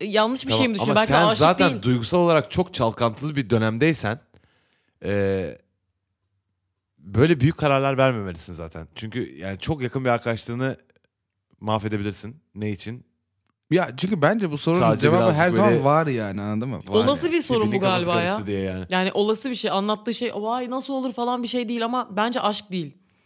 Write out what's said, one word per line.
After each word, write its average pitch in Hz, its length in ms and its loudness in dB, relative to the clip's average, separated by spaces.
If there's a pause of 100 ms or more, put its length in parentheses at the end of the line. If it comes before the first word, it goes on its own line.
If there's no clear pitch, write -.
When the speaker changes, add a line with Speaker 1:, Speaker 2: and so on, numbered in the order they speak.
Speaker 1:
yanlış 214 440 0
bir 269 40 -4
Speaker 2:
Tamam, - 140 4
Speaker 1:
şey 254 40 4
mi 226 80 -2
düşünüyorum? 208 220 2
Speaker 2:
ama - 40 6
Speaker 1:
Belki 214 120 2
Speaker 2:
sen 160 140 6
Speaker 1:
aşık - 100 2
Speaker 2:
zaten 175 340 6
Speaker 1:
değil. 110 120 -4
Speaker 2:
duygusal 123 360 0
olarak 165 320 4
çok 180 220 -2
çalkantılı 117 640 -2
bir 127 140 -2
dönemdeysen, 117 680 0 (840)
e, 98 520 -2 (1400)
böyle 113 420 2
büyük 139 180 2
kararlar 139 400 2
vermemelisin 101 560 0
zaten. 82 420 -12
Çünkü 107 420 -10
yani 95 220 -8
çok 147 220 -4
yakın 127 240 -4
bir 127 40 2
arkadaşlığını 120 680 -2 (800)
mahvedebilirsin. 104 760 -4 (200)
Ne 104 160 -6
için? 113 340 -12 (680)
Speaker 3:
Ya 160 260 2
çünkü 185 240 -2
bence 185 300 2
bu 147 60 -4
sorunun 165 240 2
Speaker 2:
Sadece 110 200 4
Speaker 3:
cevabı 143 160 4
Speaker 2:
birazcık - 240 4
Speaker 3:
her 180 80 4
zaman - 220 4
Speaker 2:
böyle 151 120 2
Speaker 3:
var 151 240 4
yani, 107 340 -4
anladın 107 280 -4
mı? 113 80 -6
Var - 180 -4
Speaker 1:
Olası 269 300 2
Speaker 3:
yani. 330 100 0
Speaker 1:
bir 330 60 0
sorun 240 200 0
bu 214 100 0
Speaker 2:
Birbirinin 196 140 0
kafası 180 200 2
Speaker 1:
galiba 175 160 0
ya. 175 60 0
Speaker 2:
karıştı 202 200 -4
diye 98 140 -2
yani. 95 280 -4
Speaker 1:
Yani 185 240 0
olası 214 360 0
bir 247 60 -4
şey. 202 160 -4
Anlattığı 208 420 -2
şey, 240 220 -6
"Vay 240 340 -6
nasıl 262 240 -8
olur?" 262 200 -4
falan 247 300 -4
bir 233 40 -6
şey 240 220 -4
değil 240 160 -4
ama 240 260 -4
bence 226 300 -2
aşk 208 300 -4
değil. 165 260 -6 (280)